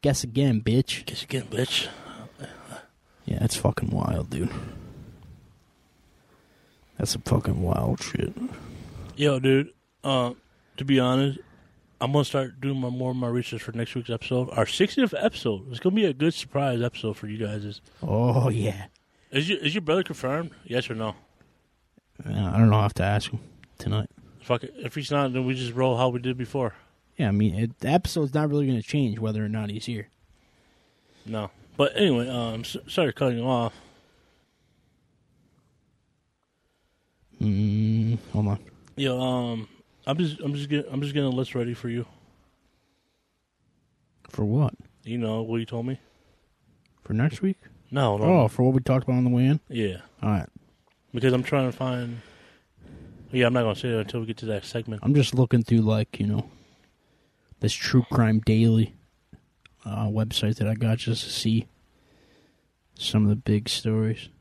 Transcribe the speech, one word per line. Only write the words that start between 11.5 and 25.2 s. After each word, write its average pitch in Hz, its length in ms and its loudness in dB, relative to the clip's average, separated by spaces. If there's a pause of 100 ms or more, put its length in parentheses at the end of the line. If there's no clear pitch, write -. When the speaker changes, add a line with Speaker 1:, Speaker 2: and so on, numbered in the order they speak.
Speaker 2:
I'm 131 120 0
gonna 147 120 4
start 131 360 -4
doing 135 200 -2
my, 127 80 -2
more 127 220 -2
of 127 60 -4
my 123 120 -2
research 120 340 -4
for 113 100 -10
next 113 220 -6
week's 120 160 -6
episode. 123 400 -2
Our 110 160 2
sixtieth - 520 2
episode. 120 520 -2
It's 117 100 -10
gonna 185 160 2
be 220 80 4
a 165 80 2
good 151 220 2
surprise 131 480 -2
episode 113 340 -2
for - 100 -12
you 107 120 -8
guys. 104 420 -6 (220)
Speaker 1:
Oh, 120 460 2
yeah. 101 380 -2 (440)
Speaker 2:
Is 151 180 0
your, 196 100 0
is 151 160 -2
your 202 80 -2
brother 165 200 2
confirmed? 151 500 -4 (120)
Yes 123 260 -2
or 117 40 -6
no? 110 220 -6 (1080)
Speaker 1:
Uh, 104 60 -8
I 101 280 -2
don't 113 120 8
know. 107 60 6
I'll 107 60 4
have 101 120 0
to - 80 -2
ask 101 280 0
him 113 100 -8 (360)
tonight. - 320 -4 (320)
Speaker 2:
Fuck - 240 -2
it. - 140 -16
If - 160 -12
he's 143 160 -8
not, 139 240 0